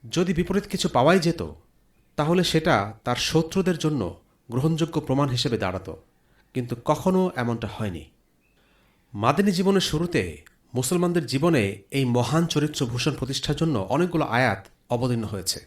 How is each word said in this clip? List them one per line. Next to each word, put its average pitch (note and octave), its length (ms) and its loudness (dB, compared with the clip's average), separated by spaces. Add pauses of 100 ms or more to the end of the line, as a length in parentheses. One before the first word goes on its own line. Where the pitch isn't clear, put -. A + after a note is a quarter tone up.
(100)
যদি F3+ 240 0
বিপরীত F#3 320 -2
কিছু - 220 -4
পাওয়াই D3+ 300 6
যেত, E3 240 0 (720)
তাহলে E3+ 280 2
সেটা C#3+ 480 2 (120)
তার B2 120 0
শত্রুদের E3 640 0
জন্য C3 420 -2 (300)
গ্রহণযোগ্য D#3 500 0
প্রমাণ C#3 280 0
হিসেবে B2 300 -2
দাঁড়াতো, F#2 440 -6 (520)
কিন্তু B2 300 -4
কখনো F#3 520 2
এমনটা A#2 360 -4
হয়নি। F2 380 -8 (1040)
মাদানী D3 360 2
জীবনের F#3+ 300 2
শুরুতে D3+ 640 -2 (320)
মুসলমানদের F3 520 0
জীবনে B2 640 2
এই C#3 140 0
মহান B2 420 2
চরিত্রভূষণ D3 680 0
প্রতিষ্ঠার C3+ 420 -4
জন্য D#3 220 0
অনেকগুলো D3+ 460 0
আয়াত A2+ 420 0 (240)
অবতীর্ণ A#2+ 340 0
হয়েছে। G2+ 420 -6